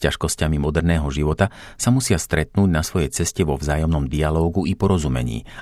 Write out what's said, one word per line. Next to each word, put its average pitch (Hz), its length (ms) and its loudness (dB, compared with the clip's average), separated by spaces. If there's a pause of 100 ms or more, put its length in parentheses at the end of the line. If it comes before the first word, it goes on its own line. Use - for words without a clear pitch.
ťažkosťami 78 560 0
moderného 78 480 2
života, 76 400 0 (320)
sa 123 160 2
musia 107 240 2
stretnúť 80 480 0
na 80 160 2
svojej 80 240 -2
ceste - 400 -2
vo 71 80 0
vzájomnom 76 480 0
dialógu 78 640 0
i 95 80 -2
porozumení 64 720 0 (140)